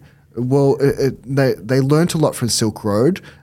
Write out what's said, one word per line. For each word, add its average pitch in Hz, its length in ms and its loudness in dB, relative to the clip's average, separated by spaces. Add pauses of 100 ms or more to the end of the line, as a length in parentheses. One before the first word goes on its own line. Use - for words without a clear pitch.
(380)
well, 139 420 2
it, 135 180 0
it, 131 380 -4
they, 131 200 2
they 127 260 -2
learnt 151 320 2
a 170 40 -2
lot 151 180 0
from 120 120 -4
Silk 110 380 -4
Road, 113 340 2 (240)